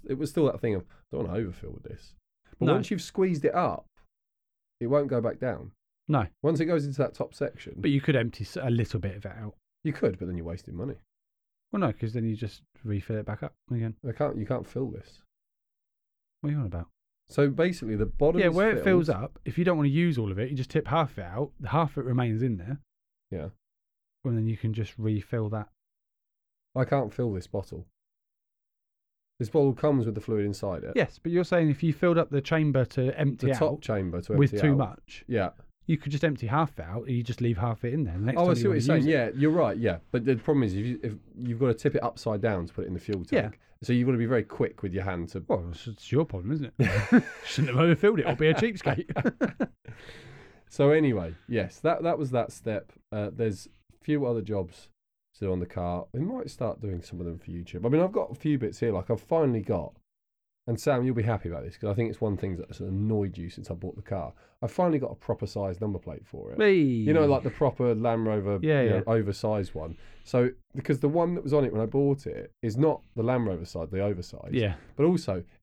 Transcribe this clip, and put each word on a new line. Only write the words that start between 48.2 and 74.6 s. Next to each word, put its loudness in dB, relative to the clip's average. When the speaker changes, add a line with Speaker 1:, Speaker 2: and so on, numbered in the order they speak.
Speaker 2:
or 2
be 4
a 6
cheapskate. 0
<laughs> -20
Speaker 1:
So 4
anyway, 4
yes, -2
that, 2
that 0
was -4
that 0
step. -6
Uh, -4
there's -4
a -20
few 0
other 0
jobs -6
still -2
on 0
the -2
car. -4
We -4
might -4
start -6
doing -6
some -12
of -6
them -6
for -14
YouTube. -8
I 2
mean, 4
I've 2
got -2
a -10
few 0
bits -4
here. 2
Like, -2
I've 0
finally 2
got, -2
and -2
Sam, 2
you'll 2
be 0
happy -2
about -6
this -14
'cause -2
I -2
think 0
it's -8
one 0
thing -4
that's -12
annoyed 0
you -8
since -12
I -6
bought -10
the -12
car. -6
I've -6
finally 0
got -4
a -12
proper -6
size -6
number -4
plate -12
for -14
it. -6
Speaker 2:
Hey. 6
Speaker 1:
You 2
know, 6
like 2
the -2
proper 2
Land 0
Rover, 0
Speaker 2:
Yeah, 4
Speaker 1:
you 4
know, 4
Speaker 2:
yeah. 0
Speaker 1:
oversized 0
one. -8
So, 2
because -2
the 4
one 2
that -4
was 0
on 4
it -2
when 0
I 0
bought 0
it -10
is -2
not 2
the 0
Land 2
Rover -4
side, -8
the -2
oversized. -4
Speaker 2:
Yeah. 0